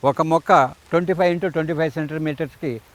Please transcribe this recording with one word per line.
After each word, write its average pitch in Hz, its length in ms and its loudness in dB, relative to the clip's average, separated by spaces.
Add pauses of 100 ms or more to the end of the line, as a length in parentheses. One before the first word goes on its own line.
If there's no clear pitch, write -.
ఒక 139 180 0
మొక్క 160 300 2 (380)
ట్వంటీ 175 240 0
ఫైవ్ 175 200 2
into 170 200 -2
ట్వంటీ 160 200 -2
ఫైవ్ 156 180 -2
సెంటీమీటర్స్కి 151 880 -6 (140)